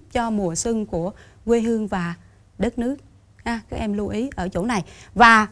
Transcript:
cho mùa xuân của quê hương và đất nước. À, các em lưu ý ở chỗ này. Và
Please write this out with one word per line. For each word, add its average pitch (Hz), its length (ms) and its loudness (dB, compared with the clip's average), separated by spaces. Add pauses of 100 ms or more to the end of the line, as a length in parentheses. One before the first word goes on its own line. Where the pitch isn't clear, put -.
(120)
cho 233 180 -2
mùa 196 260 -2
xuân 220 300 -4
của 175 260 -6 (340)
quê 233 140 2
hương 220 280 -2
và 175 260 -4 (440)
đất 233 220 -4
nước. 247 160 -4 (480)
À, 233 160 -6 (100)
các - 80 -10
em 214 160 -4
lưu 202 140 -4
ý 226 280 -6
ở 185 140 -6
chỗ 175 160 -4
này. 240 180 -2 (320)
Và 220 360 8